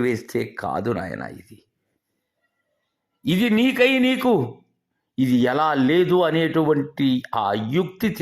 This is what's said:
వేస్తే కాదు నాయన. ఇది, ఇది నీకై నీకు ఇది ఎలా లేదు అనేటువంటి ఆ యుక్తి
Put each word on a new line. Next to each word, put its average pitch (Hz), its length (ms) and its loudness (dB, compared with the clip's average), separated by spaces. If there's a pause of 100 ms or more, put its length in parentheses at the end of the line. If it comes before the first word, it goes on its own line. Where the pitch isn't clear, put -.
వేస్తే 120 380 -4 (200)
కాదు 95 380 -4
నాయన. 80 220 -10 (180)
ఇది, - 180 -20 (1700)
ఇది 185 240 0 (100)
నీకై 247 340 2 (140)
నీకు 254 280 2 (840)
ఇది 127 180 2 (140)
ఎలా 151 180 0 (200)
లేదు 175 280 2 (120)
అనేటువంటి 156 800 0 (360)
ఆ 98 40 0 (280)
యుక్తి 185 320 -2 (140)